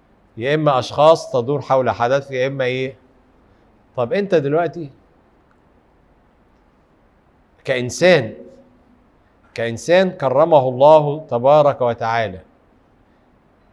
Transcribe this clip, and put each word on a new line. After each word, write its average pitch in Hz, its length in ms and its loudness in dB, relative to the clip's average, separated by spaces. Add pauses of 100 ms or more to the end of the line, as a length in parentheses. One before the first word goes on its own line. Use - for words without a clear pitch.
(380)
يا 131 180 -2
إما 147 240 0
أشخاص 151 520 2
تدور 131 300 -4
حول 131 280 0
حدث 123 420 -2
يا 127 160 -4
إما 135 160 -6
إيه؟ 131 320 -6 (1000)
طب 123 180 -4
أنت 196 220 -2
دلوقتي 156 540 -2 (2750)
كإنسان، 127 680 0 (1200)
كإنسان 160 580 0
كرمه 139 580 2
الله 147 600 4
تبارك 139 520 2
وتعالى، 113 580 -4 (1300)